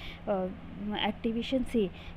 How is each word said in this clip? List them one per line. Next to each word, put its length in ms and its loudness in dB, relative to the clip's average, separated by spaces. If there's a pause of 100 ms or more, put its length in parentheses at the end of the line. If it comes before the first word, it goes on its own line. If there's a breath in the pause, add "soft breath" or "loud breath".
(280 loud breath)
अ, 200 2 (600)
activation 540 0
से 280 4 (260 loud breath)